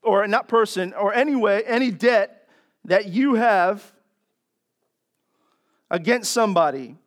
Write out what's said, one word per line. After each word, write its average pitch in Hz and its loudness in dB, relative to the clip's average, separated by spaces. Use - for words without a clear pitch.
or 202 2
not 226 0
person, 208 -2
or 202 -2
any 277 0
way, 208 0
any 240 -2
debt 214 -2
that 196 0
you 240 0
have 208 0
against 233 -2
somebody. 165 -2